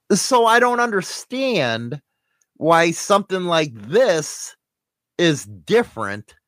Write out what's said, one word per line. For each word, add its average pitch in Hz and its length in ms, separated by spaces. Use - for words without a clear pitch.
So 233 340
I 226 140
don't 247 200
understand 175 1200
why 165 340
something 190 520
like 160 300
this 160 840
is 160 260
different 104 920